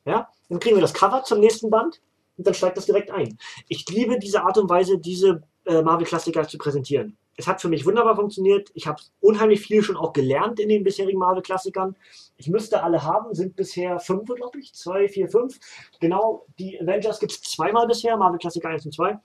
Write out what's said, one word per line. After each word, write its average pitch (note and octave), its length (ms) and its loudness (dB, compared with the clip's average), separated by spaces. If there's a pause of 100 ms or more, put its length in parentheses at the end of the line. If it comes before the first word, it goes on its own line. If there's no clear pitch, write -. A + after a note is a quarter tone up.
Ja? F3+ 240 -2 (180)
Dann F3 120 -4
kriegen A3 180 4
wir F#3 40 6
das D#3 120 2
Cover A#3 300 2
zum G#3 180 0
nächsten A3 280 4
Band A#3 300 0 (380)
und F3+ 100 -2
dann F#3 60 2
steigt F3+ 240 -2
das F#3+ 80 -10
direkt G3+ 260 0
ein. B2 260 -6 (300)
Ich - 220 -10
liebe A#3 300 0
diese G3 240 -2
Art F#3+ 140 2
und G3 120 4
Weise, F3+ 280 2
diese, F3 460 0 (220)
äh, E3 160 2
Marvel-Klassiker E3 640 0
zu - 100 -14
präsentieren. C3+ 600 -4 (180)
Es - 120 -12
hat F#3 120 -2
für - 80 -4
mich D#3 180 -2
wunderbar A3 300 4
funktioniert. G3 580 0
Ich - 140 -12
habe D3+ 140 -8 (180)
unheimlich G#3+ 400 6
viel G#3 240 2
schon F#3 140 -4
auch D#3+ 160 -4
gelernt D3+ 480 0
in G#3 80 0
den G#3 160 2
bisherigen F#3+ 340 0
Marvel-Klassikern. F#3 800 -2 (400)
Ich C3+ 100 -16
müsste G3+ 360 0
alle E3+ 200 0
haben, G#3 320 -2
sind F#3 220 -6
bisher F3+ 420 -4
fünf, G#3+ 340 -4
glaub B3 220 -12
ich. C#4 180 -18
Zwei, G3 360 -2
vier, F#3+ 180 -4
fünf. B3 320 0 (400)
Genau, G3+ 460 0 (120)
die F#3+ 220 -12
Avengers G3 400 -2
gibt's - 220 -8
zweimal G#3+ 440 0
bisher, A#3 300 0
Marvel-Klassiker E3+ 540 0
eins D#3 160 -6
und D3 80 -12
zwei. G3 320 -2